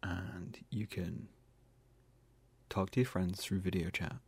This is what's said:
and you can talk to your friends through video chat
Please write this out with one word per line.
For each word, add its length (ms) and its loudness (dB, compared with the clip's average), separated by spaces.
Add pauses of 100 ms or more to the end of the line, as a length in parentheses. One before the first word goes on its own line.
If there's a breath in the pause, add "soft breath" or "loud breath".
and 560 -4 (100)
you 160 0
can 420 -2 (1400)
talk 220 2
to 80 2
your 80 6
friends 340 0
through 180 2
video 300 2
chat 280 -2 (100)